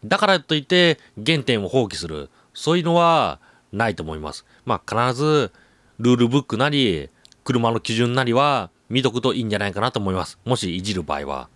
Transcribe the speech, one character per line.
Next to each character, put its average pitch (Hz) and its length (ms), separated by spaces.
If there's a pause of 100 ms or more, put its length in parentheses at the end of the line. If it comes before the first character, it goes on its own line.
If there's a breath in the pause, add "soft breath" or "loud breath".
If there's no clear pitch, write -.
だ 190 140
か 214 80
ら 190 140
と - 140
い 151 40
っ 143 60
て 175 340 (260 soft breath)
原 147 180
点 110 220
を 92 40
放 127 180
棄 95 80
す 87 140
る。 73 200 (260 soft breath)
そ 156 200
う 175 40
い 175 40
う - 20
の 170 100
は 160 460 (320 soft breath)
な 110 160
い 101 60
と - 80
思 78 140
い 78 40
ま 76 120
す。 - 120 (200 soft breath)
ま 107 200
あ、 120 260
必 120 80
ず 147 340 (460 soft breath)
ル 120 160
ー - 20
ル 120 120
ブ 135 120
ッ 135 40
ク - 120
な 131 120
り、 101 400 (360 soft breath)
車 117 260
の 113 100
基 - 140
準 120 200
な 131 100
り 120 80
は 127 380 (180)
見 123 140
と 123 80
く 120 100
と 120 140
い 127 60
い - 40
ん 107 60
じ 104 60
ゃ - 20
な 101 80
い 98 60
か 98 80
な 123 100
と 113 80
思 98 140
い - 20
ま 90 120
す。 - 180
も 123 120
し 90 200
い 90 60
じ 101 120
る 92 80
場 73 140
合 71 100
は。 67 300